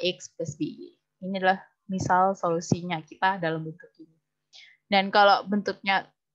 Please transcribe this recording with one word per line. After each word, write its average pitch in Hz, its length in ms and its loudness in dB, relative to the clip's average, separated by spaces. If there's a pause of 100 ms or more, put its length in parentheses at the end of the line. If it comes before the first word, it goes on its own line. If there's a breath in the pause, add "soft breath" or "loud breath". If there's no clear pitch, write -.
X 180 320 -6
plus 160 240 -10
B 151 80 -4
Y. - 160 -10 (400)
Ini 190 160 -6
adalah 185 240 2 (240)
misal 185 480 0
solusinya 175 720 -2
kita 190 320 -4
dalam 160 240 -4
bentuk 160 400 -14
ini. - 160 -20 (720 loud breath)
Dan 196 240 2
kalau 202 320 6
bentuknya 196 640 -2 (260)